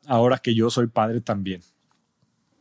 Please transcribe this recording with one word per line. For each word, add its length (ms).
ahora 320
que 160
yo 140
soy 180
padre 340
también. 400